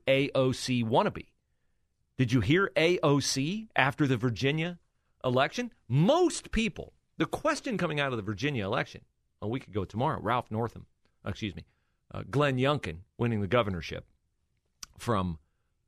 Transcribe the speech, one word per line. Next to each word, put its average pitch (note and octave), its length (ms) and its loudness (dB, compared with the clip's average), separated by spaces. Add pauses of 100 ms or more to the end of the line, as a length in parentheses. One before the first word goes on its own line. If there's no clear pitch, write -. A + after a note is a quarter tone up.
A C3+ 280 4
O C3 180 2
C B2 320 -2
wannabe. D#3 420 0 (920)
Did B2 140 2
you B2+ 100 4
hear D#3+ 360 4
A F3 260 4
O C#3+ 160 4
C D#3 560 -2
after C#3 320 2
the C3 100 2
Virginia C#3 600 -2 (460)
election? C#3+ 480 0 (160)
Most C4 640 4
people, - 400 -2 (240)
the A2+ 100 0
question C#4+ 520 -4
coming D#3+ 220 -2
out C#3 120 -2
of A#2+ 40 -2
the A2 60 -4
Virginia A2 420 -2
election B2 380 -4 (380)
a G#2 80 -6
week - 180 -6
ago F#2+ 180 -4
tomorrow, A2+ 360 -2
Ralph A#2 300 -2
Northam, A2 360 -6 (380)
excuse G#2 300 -6
me, E2 100 -14 (480)
uh, G2+ 180 -10
Glenn C3+ 280 2
Youngkin B2+ 400 -2 (180)
winning A#2 240 0
the G2+ 60 -2
governorship F2+ 580 -2 (960)
from, F#2 400 -2 (500)